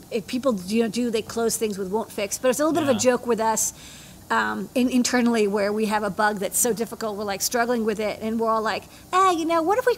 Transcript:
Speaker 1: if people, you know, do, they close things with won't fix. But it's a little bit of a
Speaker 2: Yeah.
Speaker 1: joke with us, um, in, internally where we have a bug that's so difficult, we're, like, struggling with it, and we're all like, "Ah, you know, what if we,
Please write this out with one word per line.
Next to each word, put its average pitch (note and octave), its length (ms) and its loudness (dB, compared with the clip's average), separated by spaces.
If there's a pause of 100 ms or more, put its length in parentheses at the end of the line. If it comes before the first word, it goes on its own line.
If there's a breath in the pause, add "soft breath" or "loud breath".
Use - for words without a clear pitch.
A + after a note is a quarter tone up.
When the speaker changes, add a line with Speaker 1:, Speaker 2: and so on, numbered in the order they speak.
(120)
Speaker 1:
if G#3+ 160 -4
people, B3 400 0
you A3+ 160 2
know, A3+ 60 -2
do, A#3+ 200 -2
they A3 120 -2
close A3+ 340 -2
things G#3+ 220 -2
with F#3+ 120 -6
won't G#3+ 220 -4
fix. G#3 260 -6
But B3+ 120 0
it's B3 100 2
a D4 40 2
little D#4 100 2
bit D#4+ 100 2
of C#4 60 2
a C4 40 6
Speaker 2:
Yeah. A#3+ 180 2
Speaker 1:
joke A#3 140 0
with A3+ 140 0
us, A3 340 0 (560 loud breath)
um, G#3+ 460 -2
in, B3 140 2
internally A#3 580 2
where G3+ 240 0
we A3 140 0
have G#3+ 180 0
a G#3 60 0
bug G#3 300 0
that's F#3 200 -2
so A#3+ 140 2
difficult, G#3+ 420 -6
we're, G#3 80 -6
like, G3 180 -4
struggling A#3 440 0
with G#3+ 160 -2
it, G#3 200 -4
and A3 200 -2
we're A3+ 80 0
all A3 120 2
like, G3+ 220 -2 (300 loud breath)
"Ah, F#4+ 180 6
you E4 140 0
know, E4 160 2
what F#4 160 2
if B4+ 80 0
we, B4 120 4